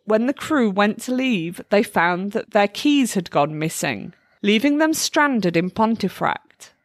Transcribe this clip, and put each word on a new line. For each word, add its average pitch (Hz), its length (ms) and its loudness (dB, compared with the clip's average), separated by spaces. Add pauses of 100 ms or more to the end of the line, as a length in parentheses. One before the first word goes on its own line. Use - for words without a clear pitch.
when 220 200 2
the 277 80 -2
crew 254 360 0
went 202 340 0
to 247 100 -4
leave, 233 560 -2
they 208 140 4
found 180 500 -2
that - 180 -6
their 202 160 2
keys 277 460 0
had 185 180 -4
gone 151 260 0
missing, 156 560 -6 (280)
leaving 226 380 2
them 311 140 2
stranded 254 640 0
in 175 140 0
Pontefract. - 1040 -4 (120)